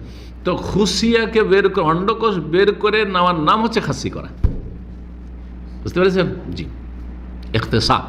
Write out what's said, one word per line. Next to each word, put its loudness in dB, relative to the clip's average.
তো 0
খুসিয়াকে 2
বের 6
করে, 0
অন্ডকোষ 2
বের 4
করে 2
নেওয়ার 2
নাম 4
হচ্ছে 0
খাসি -4
করা। -8
বুঝতে -2
পেরেছেন? 4
জি। -8
ইখতেসা, 2